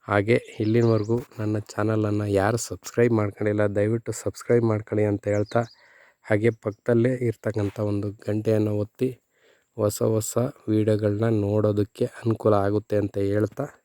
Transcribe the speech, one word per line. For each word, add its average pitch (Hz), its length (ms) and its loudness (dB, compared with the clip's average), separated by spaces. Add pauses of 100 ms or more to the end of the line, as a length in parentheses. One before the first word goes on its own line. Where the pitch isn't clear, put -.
ಹಾಗೆ 104 280 2 (240)
ಇಲ್ಲಿನವರೆಗೂ 113 580 2 (220)
ನನ್ನ 107 200 -2 (120)
ಚಾನಲನ್ನು 104 560 -2
ಯಾರು 101 300 2
ಸಬ್ಸ್ಕ್ರೈಬ್ 117 600 0
ಮಾಡ್ಕೊಂಡಿಲ್ಲ 104 460 0 (100)
ದಯವಿಟ್ಟು 110 360 -2
ಸಬ್ಸ್ಕ್ರೈಬ್ 117 600 -2
ಮಾಡ್ಕೊಳ್ಳಿ 107 340 0
ಅಂತ 104 220 -2
ಹೇಳ್ತಾ, 104 340 0 (640)
ಹಾಗೆ 107 260 2 (120)
ಪಕ್ಕದಲ್ಲೇ 117 480 0 (160)
ಇರ್ತಕ್ಕಂಥ 104 520 -4
ಒಂದು 104 320 -2 (160)
ಗಂಟೆಯನ್ನು 107 500 0
ಒತ್ತಿ 113 320 -4 (680)
ಹೊಸ 107 240 0
ಹೊಸ 110 360 0 (320)
ವೀಡಿಯೋಗಳನ್ನ 107 600 2 (120)
ನೋಡೋದಕ್ಕೆ 104 640 0
ಅನುಕೂಲ 110 480 0
ಆಗುತ್ತೆ 104 440 0
ಅಂತ 101 200 -2
ಹೇಳ್ತಾ 104 500 -2 (180)